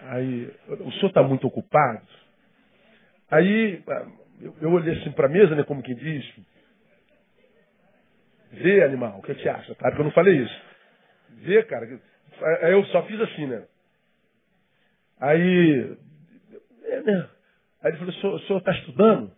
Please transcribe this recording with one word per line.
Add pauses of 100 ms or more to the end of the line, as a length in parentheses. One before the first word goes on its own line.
Aí, (180)
"O
senhor
tá
muito
ocupado?" (1200)
Aí,
ah, (340)
eu,
eu
olhei
assim
pra
mesa,
né,
como
quem
diz, (2250)
vê,
animal,
o
que
que
você
acha?
Claro
que
eu
não
falei
isso. (800)
Vê,
cara.
que-, (640)
aí
eu
só
fiz
assim,
né? (1600)
Aí, (880)
é,
né? (540)
Aí
ele
falou,
"O
senhor,
o
senhor
tá
estudando?"